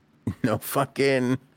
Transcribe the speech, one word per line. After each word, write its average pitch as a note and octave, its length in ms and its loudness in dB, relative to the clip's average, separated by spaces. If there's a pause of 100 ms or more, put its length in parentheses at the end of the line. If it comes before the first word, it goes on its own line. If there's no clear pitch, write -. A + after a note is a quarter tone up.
(420)
No G#2+ 160 0
fucking C3 800 0 (180)